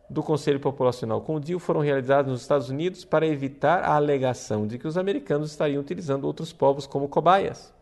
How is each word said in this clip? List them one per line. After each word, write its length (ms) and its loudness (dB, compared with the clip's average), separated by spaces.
do 140 -4
Conselho 380 0
Populacional 580 0
com 160 -4
o 40 -2
dio 200 -4
foram 220 0
realizadas 500 2
nos 100 -4
Estados 280 0
Unidos 340 -4
para 240 2
evitar 560 0
a 100 2
alegação 720 0
de 120 -6
que 100 -8
os 100 -2
americanos 540 -2
estariam 300 0
utilizando 420 -4
outros 300 -4
povos 340 2
como 220 -2
cobaias. 720 2